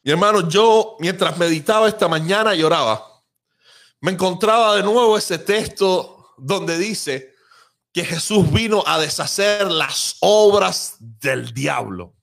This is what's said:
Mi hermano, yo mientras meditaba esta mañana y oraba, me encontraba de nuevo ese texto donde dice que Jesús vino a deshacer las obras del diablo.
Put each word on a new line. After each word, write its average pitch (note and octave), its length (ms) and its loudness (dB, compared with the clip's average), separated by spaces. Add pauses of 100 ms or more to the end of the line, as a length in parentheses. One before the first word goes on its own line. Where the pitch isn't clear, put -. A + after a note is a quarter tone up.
Mi C#3 100 -4
hermano, F#3+ 380 2
yo G#3+ 500 2
mientras E3+ 380 -2
meditaba F3 500 0
esta G#3 200 0
mañana F#3 480 0
y D#3 80 0
oraba, C#3 580 -2 (800)
me E3 100 -2
encontraba G#3 680 2
de G3 40 2
nuevo A3 340 2
ese F#3 220 -4
texto - 1000 -4
donde E3 400 -4
dice D#3 560 -6 (580)
que E3+ 100 -4
Jesús E3+ 480 0
vino G#3+ 360 0
a D#3+ 120 0
deshacer F#3+ 720 -2
las D3+ 520 -4
obras G3+ 760 2
del A#2+ 540 -6
diablo. A2+ 680 -6